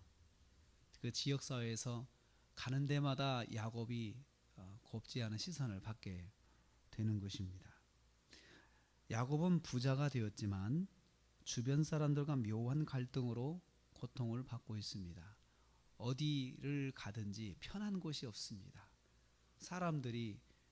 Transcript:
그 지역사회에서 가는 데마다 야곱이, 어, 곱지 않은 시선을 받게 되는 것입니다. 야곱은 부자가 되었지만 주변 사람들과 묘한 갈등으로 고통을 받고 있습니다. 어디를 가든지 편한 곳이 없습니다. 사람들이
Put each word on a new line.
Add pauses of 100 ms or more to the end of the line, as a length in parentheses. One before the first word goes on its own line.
(1000)
그
지역사회에서 (460)
가는
데마다 (100)
야곱이, (340)
어,
곱지
않은
시선을
받게 (600)
되는
것입니다. (1300)
야곱은
부자가
되었지만 (580)
주변
사람들과
묘한
갈등으로 (360)
고통을
받고
있습니다. (600)
어디를
가든지
편한
곳이
없습니다. (680)
사람들이 (320)